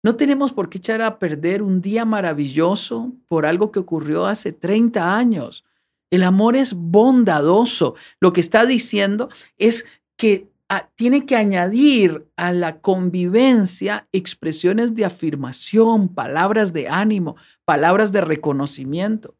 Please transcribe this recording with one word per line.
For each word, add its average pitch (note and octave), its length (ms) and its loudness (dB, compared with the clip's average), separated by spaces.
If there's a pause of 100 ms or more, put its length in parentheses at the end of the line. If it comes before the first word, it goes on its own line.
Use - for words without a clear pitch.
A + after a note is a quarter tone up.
No A#3 120 2
tenemos C#4 340 0
por F#3 160 -4
qué F#3+ 120 -14
echar A3 220 -4
a A3+ 160 -2
perder F3 460 -4
un F#3+ 160 0
día G#3 240 -2
maravilloso F#3 1080 -2 (160)
por D#3+ 160 0
algo F#3+ 260 0
que G3+ 80 -2
ocurrió D#3+ 460 -4
hace G3+ 260 -4
treinta G3+ 640 0
años. A3 480 -2 (480)
El F3+ 120 2
amor G#3 340 4
es B3+ 160 0
bondadoso. F#3 1200 2 (240)
Lo F3+ 140 4
que F3+ 80 2
está G#3+ 240 4
diciendo G#3+ 640 -2 (280)
es A3+ 280 2 (320)
que, G3+ 320 0 (180)
ah, G3 280 -6
tiene C4 300 2
que C4 120 2
añadir G3+ 1000 2
a F3 160 -2
la F3 300 -4
convivencia F#3 1300 0
expresiones F#3 800 -2
de A3 120 -2
afirmación, F3 1040 -2
palabras F3+ 640 -2
de D3 160 -6
ánimo, F#3+ 480 -2 (260)
palabras F3+ 480 2
de G3 100 0
reconocimiento. D3+ 1200 -4